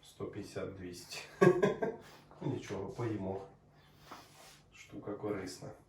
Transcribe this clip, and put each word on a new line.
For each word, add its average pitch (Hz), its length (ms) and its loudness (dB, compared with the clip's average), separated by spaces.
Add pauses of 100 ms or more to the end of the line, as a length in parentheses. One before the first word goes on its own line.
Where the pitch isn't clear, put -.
сто - 220 -10
п'ятдесят-двісті. 95 920 -8 (220)
<laughs> 180 100 12 (920)
Ну, 143 100 0
нічого, 98 320 -4
поїмо. 98 560 -2 (1400)
Штука - 340 -10
корисна. 101 580 -4 (200)